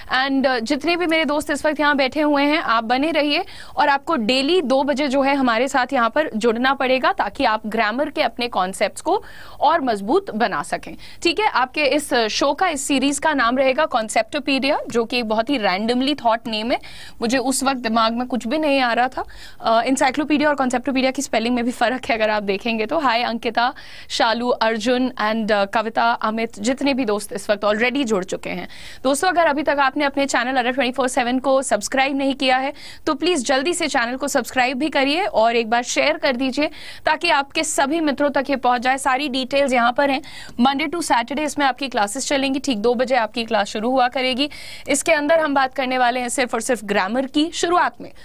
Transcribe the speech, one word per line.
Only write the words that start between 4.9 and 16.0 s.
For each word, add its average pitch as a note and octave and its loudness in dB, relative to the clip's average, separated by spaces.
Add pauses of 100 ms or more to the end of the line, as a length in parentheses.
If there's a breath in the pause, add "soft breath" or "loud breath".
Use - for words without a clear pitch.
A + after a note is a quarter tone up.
जो C4+ 2
है C#4 2
हमारे B3+ 2
साथ C4 0
यहाँ A#3 2
पर D4+ 0
जुड़ना A#3+ 2
पड़ेगा, C4 2
ताकि C#4 -2
आप A3 0
ग्रामर A3 0
के D4+ -2
अपने B3 -2
कॉन्सेप्ट्स F#3+ -2
को F#4 0 (360 loud breath)
और D#4+ 4
मजबूत B3 0
बना G3 0
सकें। - -6 (260 loud breath)
ठीक E4+ 0
है, G#4+ 2
आपके C4 2
इस C#4+ 0
शो B3 2
का, F#4 0
इस D#4+ -2
सीरीज C#4 2
का D#4 2
नाम B3+ 2
रहेगा C4+ 4
कॉन्सेप्टोपीडिया, C4+ 0 (100)
जो A#3 0
कि B3 -4
एक A#3+ -2
बहुत A3 0
ही C#4+ 0
randomly A3 0